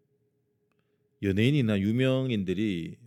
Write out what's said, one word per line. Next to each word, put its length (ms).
연예인이나 600
유명인들이 1300